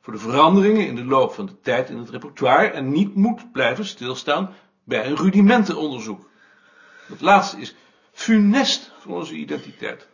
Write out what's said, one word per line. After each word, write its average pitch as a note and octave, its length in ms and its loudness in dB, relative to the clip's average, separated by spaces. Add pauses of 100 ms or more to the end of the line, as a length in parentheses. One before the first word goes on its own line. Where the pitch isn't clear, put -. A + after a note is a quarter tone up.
voor A#2 120 -16
de G#2+ 60 -12
veranderingen F3 680 4
in C3 80 -8
de A#2+ 100 -8
loop C3 280 2
van G2 140 -10
de - 140 -18
tijd B2+ 300 -4
in A#2 80 -12
het A#2 120 -14
repertoire C#3 600 0
en C3+ 200 -6
niet G3 240 0
moet A3 380 0
blijven C3 320 -2
stilstaan D3 680 -6 (300)
bij A#2+ 220 -4
een D3 100 -4
rudimentenonderzoek. F#3 1120 2 (800)
Dat - 120 -18
laatste F#3 360 2
is A2+ 180 -16 (380)
funest A3 840 2
voor - 180 -12
onze D#2+ 180 -10
identiteit. - 800 -12